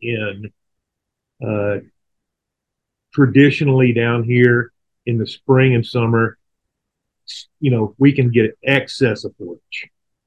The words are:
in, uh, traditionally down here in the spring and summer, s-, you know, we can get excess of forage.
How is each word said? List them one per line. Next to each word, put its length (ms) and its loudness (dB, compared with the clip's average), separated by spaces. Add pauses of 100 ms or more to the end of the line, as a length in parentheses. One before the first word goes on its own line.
in, 520 -8 (920)
uh, 320 -2 (1300)
traditionally 800 2
down 320 -2
here 480 2 (320)
in 140 -4
the 80 -4
spring 480 2
and 100 0
summer, 540 -2 (880)
s-, 200 -18 (120)
you 100 0
know, 280 -2
we 140 4
can 180 0
get 320 0
excess 600 -2
of 120 -12
forage. 540 -16 (360)